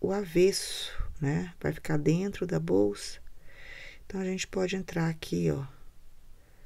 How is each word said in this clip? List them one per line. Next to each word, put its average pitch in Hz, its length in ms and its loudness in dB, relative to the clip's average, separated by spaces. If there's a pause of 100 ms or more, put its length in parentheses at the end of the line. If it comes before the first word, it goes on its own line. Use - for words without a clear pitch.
o 180 120 2
avesso, 185 840 2 (240)
né? 165 400 0
Vai 147 120 0
ficar 156 260 0
dentro 175 480 2
da 170 140 2
bolsa. 180 580 2 (880)
Então, 190 140 -4
a 190 40 0
gente 185 220 0
pode 185 300 0
entrar 170 320 0
aqui, 165 420 0
ó, 139 160 -2 (1000)